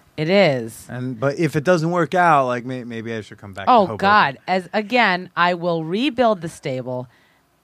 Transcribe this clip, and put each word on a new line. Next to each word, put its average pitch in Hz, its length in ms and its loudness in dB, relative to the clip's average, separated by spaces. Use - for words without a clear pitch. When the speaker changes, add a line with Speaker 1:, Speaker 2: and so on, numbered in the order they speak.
Speaker 1:
It 156 120 -4
is. 139 600 2
Speaker 2:
And, 123 300 -8
but 139 200 -2
if 156 160 0
it 147 80 -2
doesn't 170 280 2
work 175 220 -2
out, 165 340 4
like, 123 180 -4
may-, 127 180 -8
maybe 117 300 -8
I 110 80 -6
should - 160 -16
come 98 160 -18
back 98 140 -8
to 254 40 4
Speaker 1:
Oh, 240 140 8
Speaker 2:
Hoboken. 110 120 -4
Speaker 1:
God. 196 400 4
As, 180 260 0
again, 202 640 2
I 175 160 4
will 170 320 -2
rebuild 226 560 0
the 165 80 -8
stable, 127 580 -8